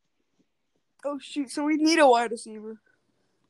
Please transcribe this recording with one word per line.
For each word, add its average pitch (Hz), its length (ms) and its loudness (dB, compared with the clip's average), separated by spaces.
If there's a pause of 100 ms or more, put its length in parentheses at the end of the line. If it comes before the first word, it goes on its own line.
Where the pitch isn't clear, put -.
(1040)
Oh, 285 140 -6
shoot, 277 320 -10
so 294 140 -6
we 311 100 0
need 320 240 2
a 285 80 8
wide 233 240 4
receiver. 220 480 -14 (720)